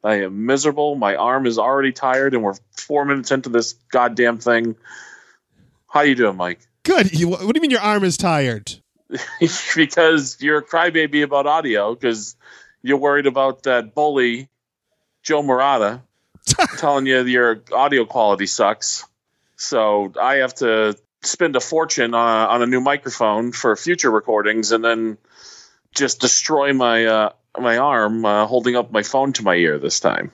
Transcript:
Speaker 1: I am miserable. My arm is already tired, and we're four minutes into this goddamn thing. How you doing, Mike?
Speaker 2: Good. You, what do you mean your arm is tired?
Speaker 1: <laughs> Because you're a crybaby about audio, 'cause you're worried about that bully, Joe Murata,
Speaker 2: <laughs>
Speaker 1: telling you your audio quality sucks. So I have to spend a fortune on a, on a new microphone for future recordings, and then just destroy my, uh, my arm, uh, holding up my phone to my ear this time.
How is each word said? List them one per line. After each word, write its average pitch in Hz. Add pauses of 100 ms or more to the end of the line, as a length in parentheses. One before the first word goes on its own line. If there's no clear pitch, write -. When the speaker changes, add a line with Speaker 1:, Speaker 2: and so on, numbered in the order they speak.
Speaker 1:
I 104
am 98
miserable. 143
My 101
arm 123
is 117
already 135
tired, 131
and 117
we're 98 (220)
four 147
minutes 139
into 131
this 117 (160)
goddamn 120
thing. 117 (1120)
How 147
you 143
doing, 107
Mike? 90 (240)
Speaker 2:
Good. 240
You, 165
what 180
do 202
you 320
mean 294
your 226
arm 208
is 175
tired? 139 (380)
Speaker 1:
<laughs> 131 (560)
Because 160
you're 151
a 147
crybaby 160
about 143
audio, 120
'cause 113 (440)
you're 135
worried 143
about 135
that 120
bully, 135 (760)
Joe 151
Murata, 127 (380)
Speaker 2:
<laughs> -
Speaker 1:
telling 139
you 131
your 120 (100)
audio 131
quality 101
sucks. - (520)
So 104
I 135
have 131
to 110 (260)
spend 156
a 120
fortune 139
on 113
a, 107
on 120
a 120
new 127
microphone 123
for 120
future 170
recordings, 107
and 113
then 113 (720)
just 139
destroy 139
my, 117
uh, 110 (280)
my 120
arm, 113
uh, 104
holding 123
up 117
my 107
phone 135
to -
my 92
ear 80
this 71
time. 50